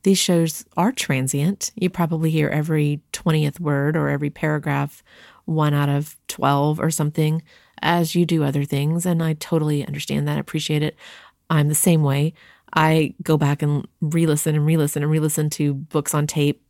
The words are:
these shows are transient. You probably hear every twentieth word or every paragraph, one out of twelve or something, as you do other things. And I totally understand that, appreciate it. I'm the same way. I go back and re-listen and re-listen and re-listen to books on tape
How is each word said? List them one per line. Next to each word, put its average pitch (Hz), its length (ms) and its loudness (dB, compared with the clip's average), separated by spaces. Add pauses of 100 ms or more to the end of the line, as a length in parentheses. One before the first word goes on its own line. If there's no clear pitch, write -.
these 190 160 4
shows 165 480 0 (100)
are 196 160 2
transient. 139 800 -2
You 185 140 -2
probably 165 420 0
hear 156 180 2
every 151 520 0 (120)
twentieth 156 480 -2
word 147 360 0
or 147 140 0
every 143 180 -2
paragraph, 147 720 -4 (440)
one 156 260 0
out 143 160 2
of 143 280 -2 (120)
twelve 143 500 0
or 160 120 0
something, 156 520 -2 (380)
as 170 340 0
you 175 120 4
do 160 180 0
other 143 200 0
things. 156 420 -2
And 165 160 0
I 160 120 0
totally 151 520 -2
understand 143 420 -4
that, 147 100 -2
appreciate 151 440 -2
it. 151 140 -4 (520)
I'm 147 200 2
the 151 60 0
same 160 280 4
way. 143 320 0 (420)
I 160 460 4
go 156 160 2
back 147 240 0
and 147 260 -2 (140)
re-listen 156 520 0
and 151 120 2
re-listen 151 360 2
and 147 80 0
re-listen 151 400 0
to 147 220 0
books 147 400 -4
on 151 140 0
tape 147 440 0